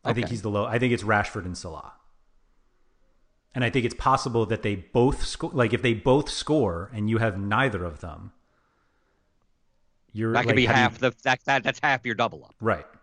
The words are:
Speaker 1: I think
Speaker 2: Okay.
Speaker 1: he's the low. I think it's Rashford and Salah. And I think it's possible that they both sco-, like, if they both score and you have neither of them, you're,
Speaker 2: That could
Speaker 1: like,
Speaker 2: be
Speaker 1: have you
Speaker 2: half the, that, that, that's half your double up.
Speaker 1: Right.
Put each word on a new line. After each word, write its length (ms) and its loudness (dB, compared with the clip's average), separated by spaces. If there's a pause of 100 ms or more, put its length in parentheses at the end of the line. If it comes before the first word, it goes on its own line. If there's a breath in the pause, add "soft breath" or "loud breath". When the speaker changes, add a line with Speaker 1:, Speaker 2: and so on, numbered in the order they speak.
Speaker 1:
I 100 -2
think 120 0
Speaker 2:
Okay. 60 -6
Speaker 1:
he's 100 -4
the 80 -4
low. 160 0
I 140 0
think 140 4
it's 100 -2
Rashford 420 0
and 120 -6
Salah. 360 -14 (1600)
And 100 -2
I 60 0
think 160 0
it's 100 -2
possible 520 0
that 160 -4
they 120 -2
both 500 2
sco-, 280 -8
like, 200 2
if 80 -2
they 120 2
both 360 2
score 640 -2
and 160 -2
you 100 2
have 200 0
neither 460 0
of 140 -10
them, 320 -14 (1800)
you're, 200 -2
Speaker 2:
That 80 2
could 60 0
Speaker 1:
like, 80 4
Speaker 2:
be 100 6
Speaker 1:
have 100 4
you 60 6
Speaker 2:
half 160 2
the, 160 0 (100)
that, 220 2
that, 180 2
that's 200 -4
half 220 0
your 100 -2
double 280 -2
up. 160 -20
Speaker 1:
Right. 260 -2 (180)